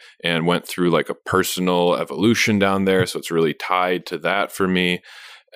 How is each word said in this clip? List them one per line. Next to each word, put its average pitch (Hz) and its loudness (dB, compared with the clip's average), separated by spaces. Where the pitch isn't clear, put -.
and 82 0
went 87 0
through, 87 0
like, 78 2
a - -6
personal 90 0
evolution 101 0
down 98 2
there. 92 2
So - -6
it's - -10
really 82 2
tied 90 -2
to 85 -8
that 87 -2
for 95 -2
me, 90 0